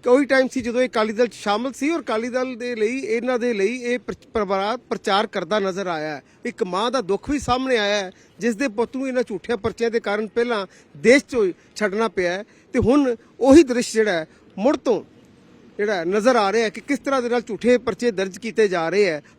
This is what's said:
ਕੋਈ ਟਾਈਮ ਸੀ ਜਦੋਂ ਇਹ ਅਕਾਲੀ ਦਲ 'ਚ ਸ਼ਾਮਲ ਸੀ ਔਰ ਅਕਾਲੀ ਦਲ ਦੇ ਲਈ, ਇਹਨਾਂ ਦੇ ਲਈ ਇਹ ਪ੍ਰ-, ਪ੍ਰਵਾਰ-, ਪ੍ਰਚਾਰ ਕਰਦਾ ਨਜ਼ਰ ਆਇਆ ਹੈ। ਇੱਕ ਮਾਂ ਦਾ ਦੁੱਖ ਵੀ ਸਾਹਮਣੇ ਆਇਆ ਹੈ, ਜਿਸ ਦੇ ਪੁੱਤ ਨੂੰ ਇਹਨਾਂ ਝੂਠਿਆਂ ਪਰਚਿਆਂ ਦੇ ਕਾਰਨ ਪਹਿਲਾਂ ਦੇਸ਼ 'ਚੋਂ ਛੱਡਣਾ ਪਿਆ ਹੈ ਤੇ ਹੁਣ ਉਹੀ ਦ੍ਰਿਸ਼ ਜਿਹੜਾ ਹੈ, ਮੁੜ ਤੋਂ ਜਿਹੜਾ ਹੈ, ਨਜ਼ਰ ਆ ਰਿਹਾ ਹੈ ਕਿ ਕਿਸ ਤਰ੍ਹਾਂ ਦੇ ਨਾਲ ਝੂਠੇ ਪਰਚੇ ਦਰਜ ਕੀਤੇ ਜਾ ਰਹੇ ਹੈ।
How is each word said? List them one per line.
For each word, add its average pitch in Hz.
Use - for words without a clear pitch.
ਕੋਈ 254
ਟਾਈਮ 262
ਸੀ 262
ਜਦੋਂ 240
ਇਹ 254
ਅਕਾਲੀ 220
ਦਲ 226
'ਚ 202
ਸ਼ਾਮਲ 226
ਸੀ 277
ਔਰ 330
ਅਕਾਲੀ 233
ਦਲ 254
ਦੇ 247
ਲਈ, 220
ਇਹਨਾਂ 240
ਦੇ 240
ਲਈ 214
ਇਹ 240
ਪ੍ਰ-, 240
ਪ੍ਰਵਾਰ-, 202
ਪ੍ਰਚਾਰ 208
ਕਰਦਾ 185
ਨਜ਼ਰ 190
ਆਇਆ 156
ਹੈ। 131
ਇੱਕ 240
ਮਾਂ 185
ਦਾ 254
ਦੁੱਖ 196
ਵੀ 294
ਸਾਹਮਣੇ 254
ਆਇਆ 208
ਹੈ, 190
ਜਿਸ 214
ਦੇ 269
ਪੁੱਤ 220
ਨੂੰ 269
ਇਹਨਾਂ 254
ਝੂਠਿਆਂ 226
ਪਰਚਿਆਂ 226
ਦੇ 226
ਕਾਰਨ 208
ਪਹਿਲਾਂ 233
ਦੇਸ਼ 226
'ਚੋਂ 214
ਛੱਡਣਾ 208
ਪਿਆ 180
ਹੈ 196
ਤੇ 254
ਹੁਣ 247
ਉਹੀ 269
ਦ੍ਰਿਸ਼ 247
ਜਿਹੜਾ 214
ਹੈ, 160
ਮੁੜ 262
ਤੋਂ 196
ਜਿਹੜਾ 208
ਹੈ, 170
ਨਜ਼ਰ 208
ਆ 196
ਰਿਹਾ 226
ਹੈ 220
ਕਿ 214
ਕਿਸ 277
ਤਰ੍ਹਾਂ 269
ਦੇ 240
ਨਾਲ 240
ਝੂਠੇ 233
ਪਰਚੇ 240
ਦਰਜ 190
ਕੀਤੇ 220
ਜਾ 170
ਰਹੇ 196
ਹੈ। 156